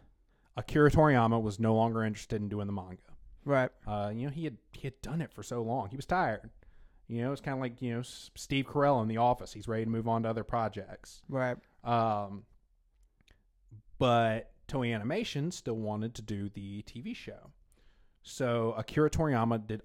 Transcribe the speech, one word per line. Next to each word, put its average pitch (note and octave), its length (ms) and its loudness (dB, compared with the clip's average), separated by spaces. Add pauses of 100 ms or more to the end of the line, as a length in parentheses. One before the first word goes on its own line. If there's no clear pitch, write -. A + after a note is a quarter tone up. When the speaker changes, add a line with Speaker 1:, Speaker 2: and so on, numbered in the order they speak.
(580)
Speaker 1:
Akira D3 320 6
Toriyama B2 500 6
was G#2+ 200 -2
no A2+ 160 6
longer A2+ 280 4
interested G#2+ 380 -4
in G#2 80 -4
doing G#2 160 -4
the G2+ 80 -4
manga. F#2 240 -8 (480)
Speaker 2:
Right. C3+ 240 2 (160)
Speaker 1:
Uh, G#2 260 -2
you A#2 140 -6
know, C#3+ 60 -4
he D#3+ 140 -6
had, A#2+ 120 -8 (140)
he - 160 -10
had - 160 -12
done D#3+ 180 -4
it C3 100 -8
for G#2+ 120 -12
so A#2+ 180 -6
long. A2+ 280 -4
He B2 60 -12
was C#3 120 -8
tired. C3+ 420 0 (580)
You A#2 140 -4
know, C3 100 -2
it's C3+ 100 -6
kinda C3+ 180 -4
like, B2 220 -6
you A#2+ 120 -2
know, A#2 60 -2
S-, - 360 -12
Steve C3+ 300 0
Carell C#3+ 380 4
in A2 40 0
The A2+ 100 -2
Office. A#2+ 360 2
He's G#2+ 140 -12
ready A2+ 160 -2
to A2 60 -2
move A2+ 180 0
on A2+ 160 2
to A2+ 60 0
other A2 140 -2
projects. G#2+ 840 -6
Speaker 2:
Right. B2+ 280 -2 (260)
Speaker 1:
Um, G#2+ 640 0 (1500)
but A#2 520 2 (160)
Toei A#2+ 280 -2
Animation D3 560 -4
still A#2+ 240 -6
wanted G#2+ 400 -4
to A2+ 60 -14
do G#2 280 -6
the G2+ 340 -10
T - 180 -16
V A3 120 -10
show. - 380 -16 (720)
So A#2 560 -2
Akira D3+ 320 2
Toriyama A#2 580 2
did A2 180 -6